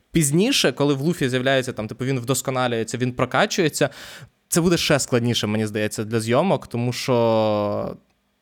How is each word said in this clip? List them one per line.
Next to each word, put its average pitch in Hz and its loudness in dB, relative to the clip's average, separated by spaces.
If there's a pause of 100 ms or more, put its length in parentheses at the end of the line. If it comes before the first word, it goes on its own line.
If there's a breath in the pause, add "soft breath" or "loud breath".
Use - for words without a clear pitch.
(120)
Пізніше, 165 2
коли 143 2
в 135 -4
Луфі 147 0
з'являється, 127 0
там, 107 -6
типу, 117 -8
він 135 -2
вдосконалюється, 120 -2
він 123 -2
прокачується, 143 0 (580 loud breath)
це 170 2
буде 170 4
ще 151 2
складніше, 117 0
мені 107 0
здається, 107 -4
для 110 -2
зйомок, 127 0
тому 120 -2
що 110 0 (440)